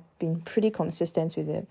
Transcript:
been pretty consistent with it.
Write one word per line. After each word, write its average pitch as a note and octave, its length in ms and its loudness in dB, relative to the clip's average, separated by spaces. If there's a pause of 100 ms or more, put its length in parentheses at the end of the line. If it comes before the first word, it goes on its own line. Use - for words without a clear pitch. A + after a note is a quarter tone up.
(180)
been E3 240 0
pretty G#3+ 300 2
consistent E3 640 0
with D#3 140 -2
it. - 220 -4